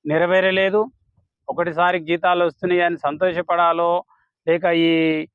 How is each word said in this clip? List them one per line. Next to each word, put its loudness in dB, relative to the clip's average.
నెరవేరలేదు. 2
ఒకటిసారి -2
జీతాలు 0
వస్తున్నాయని -2
సంతోషపడాలో, 0
లేక 0
ఈ 2